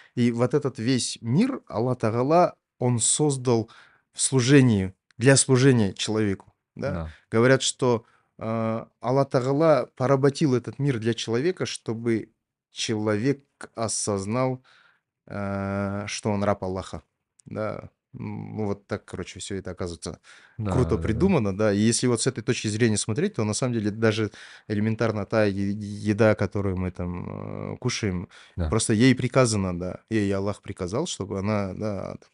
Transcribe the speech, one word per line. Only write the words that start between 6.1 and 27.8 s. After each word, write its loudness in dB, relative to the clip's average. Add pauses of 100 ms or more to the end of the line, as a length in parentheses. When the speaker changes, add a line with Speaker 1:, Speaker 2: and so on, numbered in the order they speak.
Speaker 1:
да. -6
Speaker 2:
Да. -10 (160)
Speaker 1:
Говорят, 4
что, 0 (340)
а, -4 (120)
Аллах 0
Тагала 2
поработил 2
этот -4
мир 0
для 0
человека, -2
чтобы -4 (400)
человек -2 (320)
осознал, -4 (640)
а, -4
что -4
он 0
раб 0
Аллаха, -8 (440)
да. -10 (240)
М, -12 (100)
вот -6
так, -8
короче, -12
все -10
это -10
оказывается -10 (380)
Speaker 2:
Да, -4
Speaker 1:
круто 2
Speaker 2:
да, -4
да. 2
Speaker 1:
придумано, 0
да. 2
И 2
если 2
вот 0
с -2
этой -4
точки -2
зрения 2
смотреть, -4
то -2
на -2
самом -2
деле -2
даже 0 (380)
элементарно -2
та 2
е-, 0 (380)
еда, 6
которую -2
мы -4
там, -8
э, -10
кушаем, -4 (280)